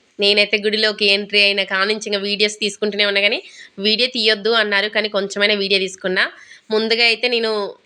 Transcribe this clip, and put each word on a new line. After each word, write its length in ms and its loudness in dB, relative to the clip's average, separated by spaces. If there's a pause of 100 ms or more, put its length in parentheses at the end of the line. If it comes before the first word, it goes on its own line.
(200)
నేనైతే 380 4
గుడిలోకి 480 0
ఎంట్రీ 360 2
అయిన 200 2
కానించి 440 -2
ఇంకా 120 -2
వీడియోస్ 420 -2
తీసుకుంటూనే 440 -2
ఉన్నా 160 0
కానీ 220 0 (360)
వీడియో 300 0
తీయొద్దు 420 0
అన్నారు, 380 2
కానీ 200 -2
కొంచెమైనా 460 0
వీడియో 260 0
తీసుకున్నా. 440 -2 (460)
ముందుగా 340 2
అయితే 240 0
నేను 460 -2 (120)